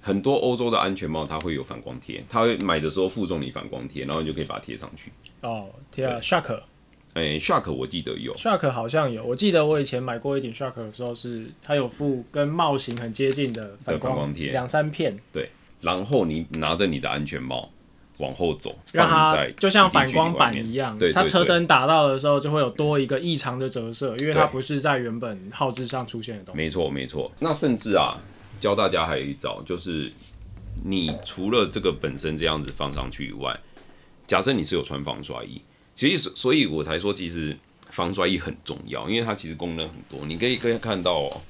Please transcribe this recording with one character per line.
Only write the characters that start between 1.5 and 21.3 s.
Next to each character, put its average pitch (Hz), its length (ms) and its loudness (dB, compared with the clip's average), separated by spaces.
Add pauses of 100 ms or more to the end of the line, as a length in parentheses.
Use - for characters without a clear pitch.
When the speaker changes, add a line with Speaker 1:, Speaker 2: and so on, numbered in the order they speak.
Speaker 1:
有 67 80 -4
反 - 200 -10
光 64 180 -12
贴， - 280 -10
它 117 120 0
会 117 180 4
买 85 220 2
的 78 80 0
时 76 100 -2
候 92 80 4
附 95 200 -2
送 85 140 -2
你 64 100 -4
反 - 180 -10
光 64 180 -10
贴， 65 200 -8
然 71 80 -2
后 80 80 0
你 78 40 -2
就 78 60 -4
可 78 80 -6
以 76 40 -2
把 - 100 -8
它 - 100 -8
贴 57 100 -10
上 - 220 -14
去。 - 160 -20 (300)
Speaker 2:
哦， 110 240 -6 (260)
贴 135 120 -4
啊， 123 100 -2
Speaker 1:
对。 117 60 -6
Speaker 2:
Shark。 151 400 0 (520)
Speaker 1:
哎， 78 260 0
Shark 156 320 0
我 65 160 -4
记 85 140 -6
得 - 160 -6
有。 117 180 -8
Speaker 2:
Shark 185 360 0
好 117 180 -4
像 143 240 0
有， 110 100 -6
我 123 140 -2
记 202 140 4
得 156 160 6
我 151 120 4
以 143 60 0
前 127 180 -2
买 120 160 -4
过 139 200 -2
一 - 20 0
顶 127 140 -6
Shark 131 220 -6
的 113 140 -8
时 120 120 -12
候 120 120 -6
是， 117 360 -10 (120)
它 147 120 0
有 135 120 2
附 127 440 -2
跟 143 180 0
帽 156 300 2
型 120 180 -4
很 117 160 -6
接 135 180 2
近 135 220 0
的 107 320 -10
反 76 140 -2
光， - 20 -4
Speaker 1:
的 - 80 -2
反 - 60 0
光 147 180 -2
贴。 151 200 -4
Speaker 2:
两 127 140 0
三 151 240 2
片。 131 280 -2 (140)
Speaker 1:
对， 69 180 -4 (320)
然 90 240 0
后 123 180 4
你 80 280 -2
拿 80 220 0
着 95 120 4
你 76 120 0
的 65 120 -2
安 73 160 -2
全 71 160 -6
帽 64 260 -6 (500)
往 69 140 -4
后 85 220 0
走， - 240 -10 (140)
Speaker 2:
让 165 140 6
它 160 200 6
Speaker 1:
放 156 80 6
在 139 240 2
Speaker 2:
就 196 100 2
像 190 220 8
反 139 220 6
光 160 200 4
板 127 220 4
一 - 20 -2
样， 113 60 -2
Speaker 1:
一 - 0 -
定 113 80 -4
距 - 20 -4
离 127 80 -2
外 123 120 -2
面。 107 60 -8
对， 110 120 6
对， - 20 2
对。 - 0 -
Speaker 2:
它 185 160 4
车 175 160 6